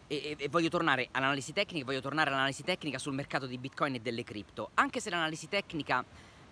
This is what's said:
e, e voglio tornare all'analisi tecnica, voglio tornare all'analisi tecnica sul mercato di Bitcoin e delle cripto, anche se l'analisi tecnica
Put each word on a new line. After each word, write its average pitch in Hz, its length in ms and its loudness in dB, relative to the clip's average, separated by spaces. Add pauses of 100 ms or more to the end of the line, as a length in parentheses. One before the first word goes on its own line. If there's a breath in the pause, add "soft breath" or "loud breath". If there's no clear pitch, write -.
e, 151 300 -4
e 139 120 -2
voglio 165 200 4
tornare 151 420 2
all'analisi 135 420 2
tecnica, 180 320 -2
voglio 135 160 -2
tornare 143 280 2
all'analisi 135 340 2
tecnica 151 340 -2
sul 139 160 -4
mercato 135 320 -2
di 123 120 -6
Bitcoin 135 380 -2
e 123 40 -4
delle 117 240 -4
cripto, - 500 -8
anche 254 260 4
se 214 100 -6
l'analisi 160 380 0
tecnica 147 560 0 (480 loud breath)